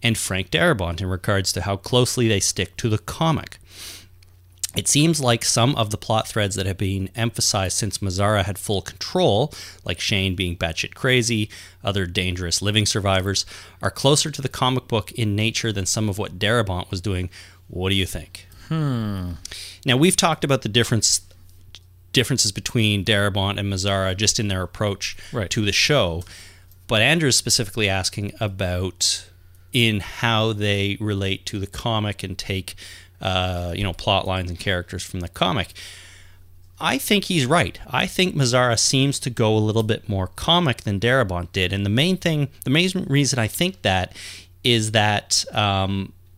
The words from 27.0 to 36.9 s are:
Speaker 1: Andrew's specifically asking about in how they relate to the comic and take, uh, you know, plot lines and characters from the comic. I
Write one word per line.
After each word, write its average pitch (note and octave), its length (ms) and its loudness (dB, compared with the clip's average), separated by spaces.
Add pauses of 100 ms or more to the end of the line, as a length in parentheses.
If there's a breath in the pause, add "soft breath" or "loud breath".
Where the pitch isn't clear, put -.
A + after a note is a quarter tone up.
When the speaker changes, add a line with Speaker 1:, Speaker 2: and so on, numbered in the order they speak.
Speaker 1:
Andrew's D3 340 4
specifically A2 540 0
asking F#2+ 500 -2
about F#2 840 -2 (480)
in A2+ 260 4
how A2+ 540 0
they G2+ 480 0
relate G2 460 -2
to G#2 120 -6
the F#2+ 80 -4
comic G#2+ 560 -2
and F#2+ 140 -8
take, - 380 -6 (460 loud breath)
uh, F#2 540 -2
you G2 80 -2
know, F2+ 100 -2
plot G2 340 0
lines F#2 220 -2
and F2 100 -8
characters F#2 440 -4
from - 160 -8
the F2 100 -6
comic. - 440 -2 (1080 loud breath)
I F#3 180 0